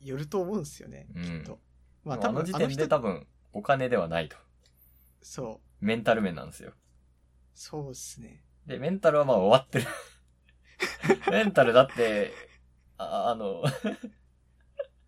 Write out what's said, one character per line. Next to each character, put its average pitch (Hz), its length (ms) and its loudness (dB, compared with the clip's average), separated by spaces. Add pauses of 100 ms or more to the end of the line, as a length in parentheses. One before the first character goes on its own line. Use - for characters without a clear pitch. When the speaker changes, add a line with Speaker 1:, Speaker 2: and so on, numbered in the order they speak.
Speaker 1:
よ 135 160 -8
る 151 120 -8
と 190 120 -2
思 180 120 -4
う 214 60 -4
ん - 20 -4
で 151 60 -6
す - 140 -16
よ - 80 -20
ね、 69 240 -18
Speaker 2:
う 85 80 -12
ん。 87 40 -8
Speaker 1:
き 87 40 -6 (140)
っ - 20 -16
と。 - 140 -16 (460)
ま 143 100 -6
あ、 117 40 -6
Speaker 2:
で 104 100 -2
も - 0 -
Speaker 1:
多 113 40 0
分 127 60 -2
Speaker 2:
あ 160 40 -2
の 170 40 -6
時 190 80 -4
点 160 220 0
で 156 100 0
多 151 140 2
分 95 260 -4 (260)
お 104 100 -10
金 135 260 2
で 120 80 0
は 90 100 0
な 82 140 -2
い 78 80 -6
と。 - 80 -20
Speaker 1:
あ - 20 -20
の - 80 -20
人 - 40 -20 (720)
そ - 400 -12
う。 - 220 -12
Speaker 2:
メ 110 120 2
ン 113 80 -6
タ 117 100 4
ル 110 80 2
面 92 120 -2
な 69 100 -10
ん 78 60 -16
で - 60 -20
す - 60 -20
よ。 - 100 -20 (840)
Speaker 1:
そ 151 340 -10
う - 20 -12
っ 123 40 -14
す - 260 -14
ね。 117 240 -20 (220)
Speaker 2:
で、 127 120 -8
メ 143 120 -2
ン 190 100 -2
タ 165 100 6
ル 151 80 4
は 147 60 4
ま 135 100 4
あ - 20 6
終 95 140 4
わ 127 160 10
っ - 20 -20
て 135 120 0
る。 123 60 -2 (680)
<laughs> - 760 -2
メ 220 120 4
ン 208 100 0
タ 139 120 6
ル 120 80 6
だ 127 120 10
っ - 100 0
て、 107 380 0 (640)
あ、 95 340 -2
あ 117 40 0
の、 98 280 -4
<laughs> 143 80 2 (1400)